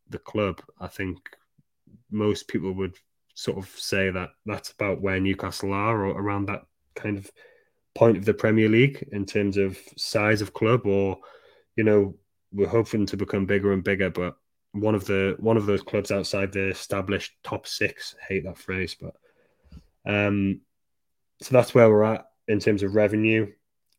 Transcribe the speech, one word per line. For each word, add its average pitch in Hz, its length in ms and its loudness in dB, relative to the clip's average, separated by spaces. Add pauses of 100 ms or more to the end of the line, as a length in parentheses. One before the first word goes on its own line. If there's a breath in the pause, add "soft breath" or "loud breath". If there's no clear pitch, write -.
the - 80 -10
club. 101 440 -4 (180)
I 92 80 -12
think 95 320 -8 (920)
most 104 380 -2
people 95 240 -4
would 92 240 -6 (400)
sort - 240 -6
of 98 100 -12
say 95 400 -2
that 90 220 -6 (160)
that's 101 240 -8
about 95 280 -4
where 95 200 0
Newcastle 95 540 -4
are, 101 340 0
or 98 120 -4
around 101 280 -4
that - 180 -8 (300)
kind 104 240 -6
of 98 100 -16 (680 soft breath)
point 113 220 6
of 95 60 -6
the 107 100 2
Premier 110 360 2
League 135 420 2
in 101 140 -6
terms 101 320 -2
of 95 200 0 (200)
size 107 440 0
of 98 120 -8
club, 117 320 2
or, 98 340 0 (560 loud breath)
you 113 80 0
know, 101 320 4 (380)
we're 98 140 0
hoping 110 400 0
to - 100 -6
become 98 280 -2
bigger 101 280 0
and 95 100 0
bigger, 98 260 0
but 87 280 -6 (340)
one 107 240 0
of 95 100 -4
the, 98 340 0
one 113 180 2
of 104 80 0
those 101 160 0
clubs - 300 -4
outside 98 400 -2
the 95 180 -2
established 95 640 -4 (100)
top - 220 -8
six. - 560 -6
I - 120 -8
hate 92 100 -2
that 92 140 -12
phrase, 92 420 -6
but, 87 160 -14 (920 soft breath)
um, 101 560 0 (800)
so - 100 -14
that's 123 220 6
where 117 160 10
we're 107 140 6
at 110 260 -2 (180)
in 104 120 2
terms 101 240 2
of 98 120 -2
revenue. 107 560 2 (480)